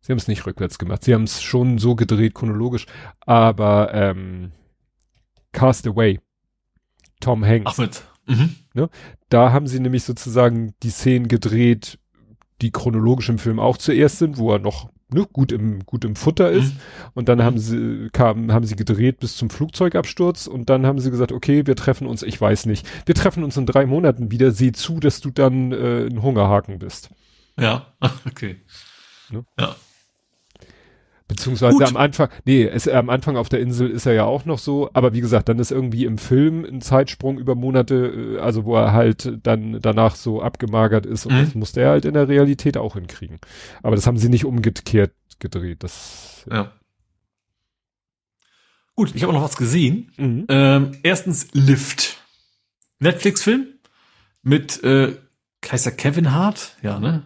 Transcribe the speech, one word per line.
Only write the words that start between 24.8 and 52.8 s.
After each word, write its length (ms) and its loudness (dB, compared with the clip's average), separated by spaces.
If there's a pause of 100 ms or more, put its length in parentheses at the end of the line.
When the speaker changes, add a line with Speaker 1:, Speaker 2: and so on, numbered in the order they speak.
Speaker 1:
dass 220 0
du 100 -8
dann, 400 0
äh, 340 -2
ein 160 -6
Hungerhaken 580 0
bist.“ 300 -16 (500)
Speaker 2:
Ja, 420 -2
<laughs> 260 -4
okay. 300 -12 (720)
Speaker 1:
Ne? 140 -12 (160)
Speaker 2:
Ja. 160 -4 (1500)
Speaker 1:
Beziehungsweise 500 2
Speaker 2:
Gut. 100 6
Speaker 1:
am 80 0
Anfang, 320 0 (160)
nee, 220 4
es, 240 -2
am 200 2
Anfang 280 -2
auf 100 -2
der 140 -2
Insel 280 -2
ist 160 -6
er 60 2
ja 140 4
auch 180 -2
noch 160 -4
so, 320 -4
aber 220 4
wie 80 -2
gesagt, 260 0
dann 120 0
ist 120 -2
irgendwie 320 -2
im 140 -4
Film 480 2
ein 160 -12
Zeitsprung 560 0
über 180 -2
Monate, 800 -2
äh, 40 -6
also 260 -2
wo 100 0
er 160 4
halt 500 2
dann 400 -2
danach 360 2
so 240 -6
abgemagert 640 0
ist 200 -8
und 100 0
Speaker 2:
Mhm. 100 4
Speaker 1:
das 100 -4
musste 240 -6
er 120 4
halt 120 2
in 120 -2
der 120 2
Realität 480 2
auch 200 -6
hinkriegen. 440 -16 (420)
Aber 140 0
das 120 2
haben 100 2
sie 100 2
nicht 160 2
umgekehrt 720 0 (260)
gedreht, 440 -10
das 680 -18
Speaker 2:
Ja. 220 -6 (2250)
Gut, 200 0
ich 80 -2
habe 80 0
noch 100 2
was 140 -4
gesehen. 600 0
Speaker 1:
Mhm. 320 -2
Speaker 2:
Ähm, 420 4 (100)
erstens 520 -2
Lift. 640 2 (840)